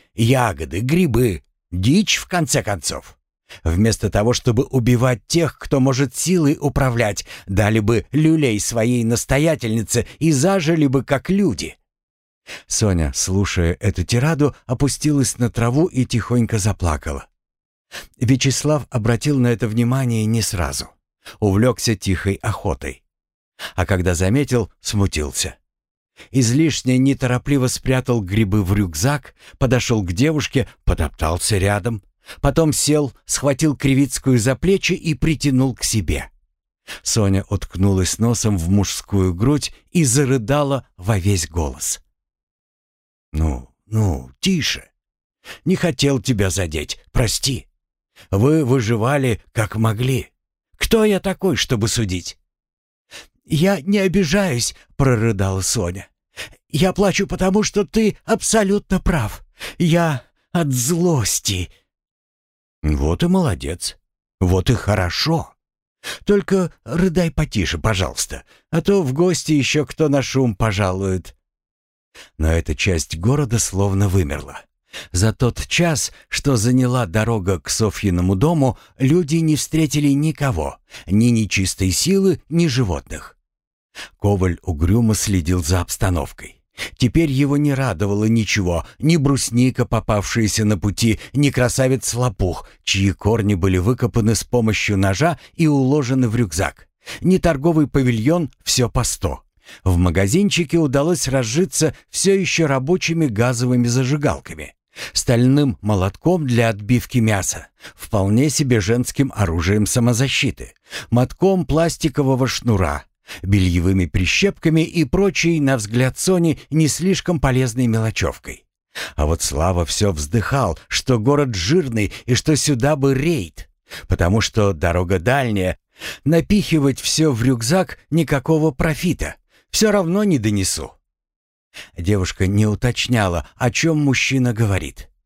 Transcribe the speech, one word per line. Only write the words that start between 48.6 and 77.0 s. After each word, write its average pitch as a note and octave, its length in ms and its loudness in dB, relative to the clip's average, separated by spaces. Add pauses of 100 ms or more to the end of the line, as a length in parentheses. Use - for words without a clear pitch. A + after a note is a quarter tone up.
выживали, A#2+ 840 0
как - 240 -4
могли. A2+ 560 -2 (460)
Кто - 280 2
я G#3 140 2
такой, F#3+ 380 -2
чтобы A2+ 320 -2
судить?» F#2 500 -4 (1080)
«Я E3+ 360 0
не G3 180 0
обижаюсь», F#3 800 0 (200)
прорыдала G#2 640 2
Соня. F#2 460 -4 (600)
«Я F3+ 240 2
плачу G3 340 0
потому, F#3+ 380 0
что G#3 200 -2
ты A3 400 0
абсолютно G3+ 760 0
прав. - 440 -2 (340)
Я E3 440 2 (300)
от E3 200 0
злости». B2+ 1000 -2 (1120)
«Вот D2+ 400 0
и - 20 4
молодец. C#3 720 -2 (420)
Вот F#2 300 2
и B2 40 4
хорошо. G#2 800 -2 (680)
Только F#3+ 480 0 (120)
рыдай E3+ 480 0
потише, G#2 460 -2
пожалуйста, F#2 640 -4 (260)
а E3 100 0
то G3 220 2
в C3 100 -2
гости E3 380 0
ещё D3 360 2
кто - 220 0
на C#3 140 2
шум B2+ 320 0
пожалует». F#2+ 800 -2 (1000)
Но D#2 80 0
эта D#2+ 300 0
часть D#2+ 420 -2
города A#2+ 400 0
словно G2 500 0
вымерла. D2 540 -2 (480)
За F#2 220 2
тот - 340 -2
час, E3 460 -2 (160)
что - 280 -2
заняла B2 500 2